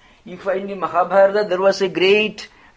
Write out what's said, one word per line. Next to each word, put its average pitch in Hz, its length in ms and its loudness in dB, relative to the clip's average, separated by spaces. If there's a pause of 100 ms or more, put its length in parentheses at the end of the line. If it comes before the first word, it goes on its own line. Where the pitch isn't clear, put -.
(240)
You 175 140 -16
find 196 320 -6
in 196 100 -10
Mahabharata, 190 680 2
there 180 140 -2
was 196 200 2
a 190 80 0
great 202 600 0 (280)